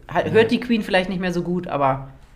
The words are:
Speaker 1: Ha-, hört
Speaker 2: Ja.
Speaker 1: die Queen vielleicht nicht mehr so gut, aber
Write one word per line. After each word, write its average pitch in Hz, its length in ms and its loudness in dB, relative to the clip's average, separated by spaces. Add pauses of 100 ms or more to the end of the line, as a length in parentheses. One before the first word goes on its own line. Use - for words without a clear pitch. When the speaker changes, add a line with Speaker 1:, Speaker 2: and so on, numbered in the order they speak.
(120)
Speaker 1:
Ha-, 175 120 0
hört 156 100 -2
Speaker 2:
Ja. 226 240 4
Speaker 1:
die - 20 -4
Queen 226 220 0
vielleicht 185 260 0
nicht 185 120 -4
mehr 185 120 -2
so 170 100 0
gut, 175 260 -4
aber 135 400 0 (280)